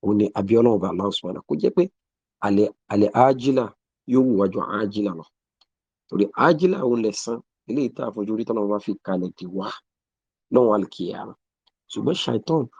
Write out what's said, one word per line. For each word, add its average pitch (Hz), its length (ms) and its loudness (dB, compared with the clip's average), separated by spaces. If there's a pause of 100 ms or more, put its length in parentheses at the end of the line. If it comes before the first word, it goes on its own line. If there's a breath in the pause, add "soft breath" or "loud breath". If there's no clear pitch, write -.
Òun 104 140 2
ni 104 100 4
a - 140 -4
bẹ 98 140 2
Ọlọ́run 117 200 6
Ọba 92 140 -2
Allah 92 200 -4
Subhanahu, - 360 -8
kó - 100 -4
jẹ́ - 180 0
pé 175 100 2 (580)
àlẹ́, 104 260 2 (180)
àlẹ́ 104 260 2
ájílà 127 540 2 (420)
yóò 131 160 4
wù 131 120 2
wá 98 120 4
ju 95 120 -4 (100)
ájílà 101 440 -4
lọ. 80 120 -14 (760)
Torí - 300 0
ájílà 165 460 2
òun 120 220 0
lẹ̀san, 110 360 -4 (260)
eléyìí 123 300 -4
tá - 100 -10
a 117 80 -6
fojú 104 240 -6
rí 110 100 -4
tọ́lọ́run 107 240 -2
bá 104 100 -2
fi 104 160 -8
kalẹ̀ 92 360 -6
dè - 160 -16
wá 95 200 -8 (840)
lọ́wọ́ 120 220 4
àlùkìyámà. 90 600 -6 (560)
Ṣùgbọ́n 113 260 -2
Shaitan, 147 480 -2 (160 soft breath)